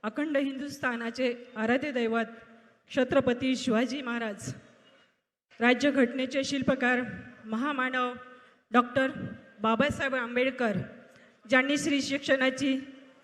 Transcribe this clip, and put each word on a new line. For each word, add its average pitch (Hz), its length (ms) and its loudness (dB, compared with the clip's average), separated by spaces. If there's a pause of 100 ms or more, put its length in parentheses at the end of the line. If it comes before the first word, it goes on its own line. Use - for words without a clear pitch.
अखंड 294 340 -2
हिंदुस्थानाचे 254 1200 -2
आराध्य 247 340 0
दैवत 226 340 0 (720)
छत्रपती 262 600 2
शिवाजी 247 460 0
महाराज, 233 520 -6 (1040)
राज्यघटनेचे 262 840 2
शिल्पकार, 262 560 0 (440)
महामानव 254 680 -2 (600)
डॉक्टर 254 340 4 (540)
बाबासाहेब 269 540 0
आंबेडकर, 247 580 0 (760)
ज्यांनी 262 280 4
स्त्री 285 260 0
शिक्षणाची 269 760 0 (460)